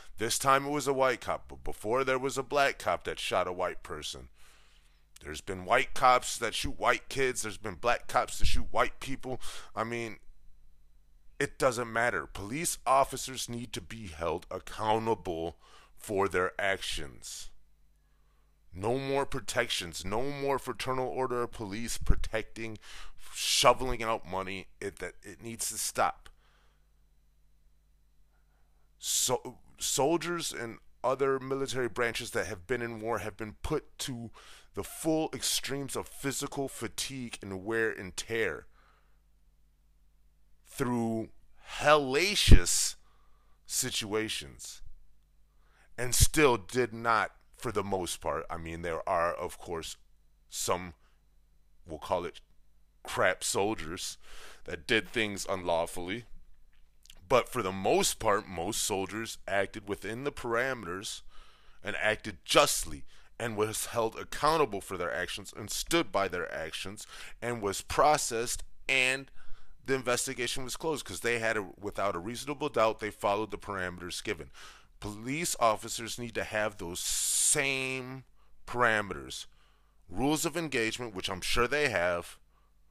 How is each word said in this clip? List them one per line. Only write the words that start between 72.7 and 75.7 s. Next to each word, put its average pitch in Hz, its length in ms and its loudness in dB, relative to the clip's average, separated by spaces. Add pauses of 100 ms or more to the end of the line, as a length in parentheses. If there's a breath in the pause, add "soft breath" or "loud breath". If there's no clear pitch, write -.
they 104 140 -6
followed 104 400 0
the 101 60 -8
parameters 90 640 -6
given. 78 260 -6 (480 loud breath)
Police 123 640 -4
officers 110 580 0